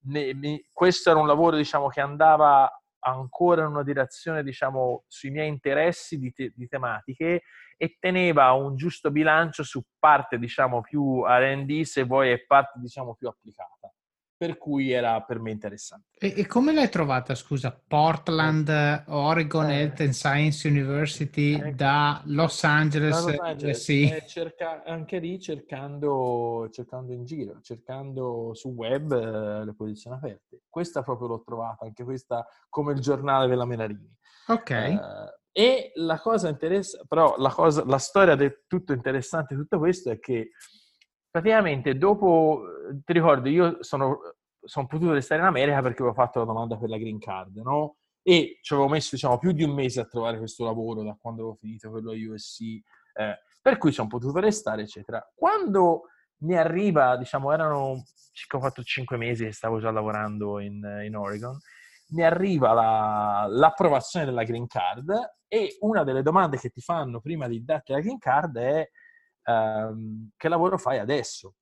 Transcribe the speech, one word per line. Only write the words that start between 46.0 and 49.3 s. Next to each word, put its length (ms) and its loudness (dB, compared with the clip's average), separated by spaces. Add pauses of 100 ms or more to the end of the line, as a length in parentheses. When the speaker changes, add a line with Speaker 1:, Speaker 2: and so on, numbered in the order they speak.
Speaker 1:
avevo 120 0
fatto 260 0
la 40 0
domanda 320 -6
per 120 -8
la 100 -6
green 220 -8
card, 380 -12
no? 400 -4 (220)
E 400 4
ci 140 -4
avevo 140 4
messo, 240 -2
diciamo, 260 0